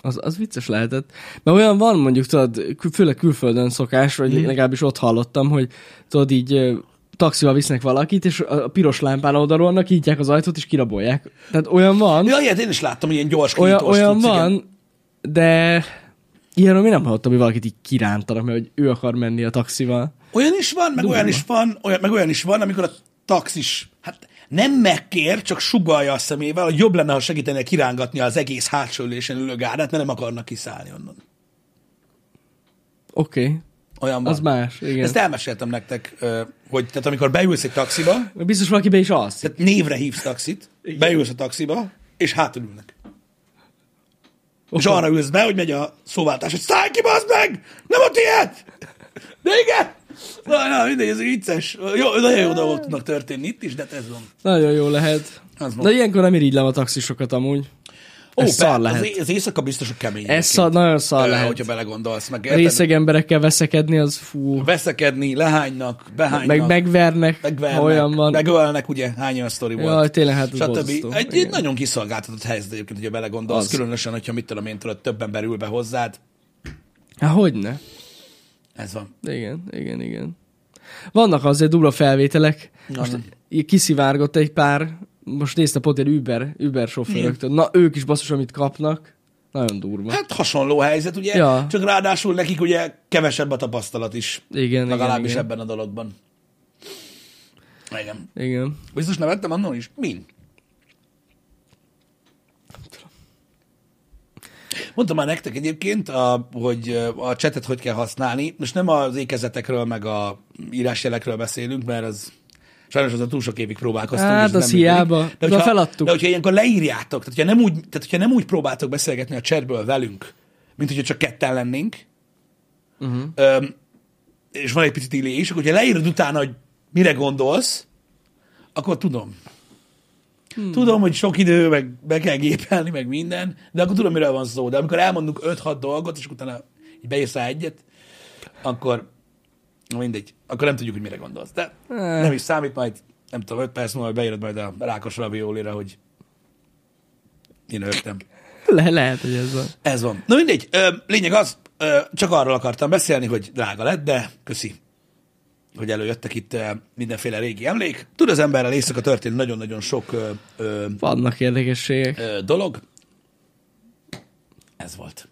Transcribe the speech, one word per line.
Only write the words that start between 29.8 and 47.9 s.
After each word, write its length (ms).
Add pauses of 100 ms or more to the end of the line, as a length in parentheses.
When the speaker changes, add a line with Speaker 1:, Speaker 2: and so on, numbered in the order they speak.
Speaker 2:
mert 140
nem 100
akarnak 300
kiszállni 440 (100)
onnan. 160 (2000)
Speaker 1:
Oké. 460 (420)
Speaker 2:
Olyan 220
van. 100
Speaker 1:
Az 60
más, 420
igen. 220
Speaker 2:
Ezt 120
elmeséltem 540
nektek, 500
ö, 220 (280)
hogy 180
tehát 180
amikor 260
beülsz 320
egy 80
taxiba, 420 (200)
Speaker 1:
Biztos 360
valaki 200
be 80
is 120
alszik. 320
Speaker 2:
tehát 160 (160)
névre 220
hívsz 260
taxit, 480 (140)
Speaker 1:
Igen. 160
Speaker 2:
beülsz 300
a 60
taxiba, 560 (260)
és 160
hátul 360
ülnek. 260 (1800)
És 140
Speaker 1:
Oké. 100
Speaker 2:
arra 120
ülsz 220
be, 140
hogy 120
megy 160
a 220 (100)
szóváltás, 480
hogy 80
„Szállj 320
ki, 100
bazd 280
meg! 320 (260)
Nem 140